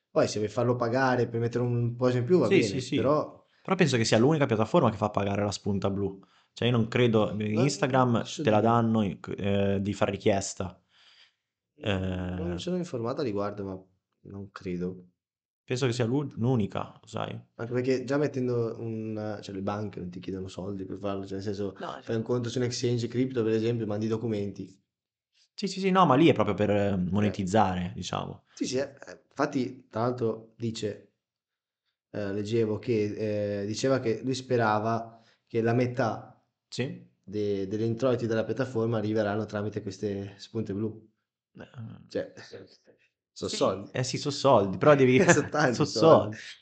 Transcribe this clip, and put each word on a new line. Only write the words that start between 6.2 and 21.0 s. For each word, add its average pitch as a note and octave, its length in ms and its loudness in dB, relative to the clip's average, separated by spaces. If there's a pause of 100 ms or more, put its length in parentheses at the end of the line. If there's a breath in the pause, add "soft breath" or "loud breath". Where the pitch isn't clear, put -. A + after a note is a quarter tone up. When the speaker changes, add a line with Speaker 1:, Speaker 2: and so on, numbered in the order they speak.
Speaker 2:
Cioè A2+ 140 0
io B2 100 4
non A2+ 100 2
credo, A2 480 4 (200)
Speaker 1:
Non B2+ 140 4
Speaker 2:
Instagram B2+ 640 2
Speaker 1:
so E3+ 80 -8
Speaker 2:
te A#2+ 100 2
la G#2+ 100 6
Speaker 1:
dire. - 0 -
Speaker 2:
danno A2+ 400 4
in, F#2+ 180 -2 (180)
eh, G2 440 0
di G#2 120 -2
far - 160 0
richiesta. G2 720 -2 (1600 soft breath)
Speaker 1:
Non E3+ 100 -4
Speaker 2:
Eh, F3 40 -4
Speaker 1:
mi F3 80 -6
sono F3+ 180 -4
informato B2+ 440 -4
a - 20 -2
riguardo, G2+ 420 -4
ma F#2+ 180 -10 (460)
non G2 220 -14
credo. F2+ 560 -6 (560)
Speaker 2:
penso C3 220 -2
che A#2 80 2
sia A#2+ 120 0
l'u-, C3 320 -2
l'unica, A#2 680 -2
sai. A2 320 -8 (180)
Speaker 1:
Anche A#2+ 180 -8
perché B2+ 320 0
già C3+ 120 -2
mettendo B2 600 -2
un, A2 640 -6
cioè, G2+ 140 -12
le F#2+ 60 -6
banche G2+ 380 -6
non F2+ 100 -10
ti F#2 120 -12
chiedono F#2+ 260 -8
soldi F#2+ 380 -8
per F#2 120 -10
farlo, G2 280 -6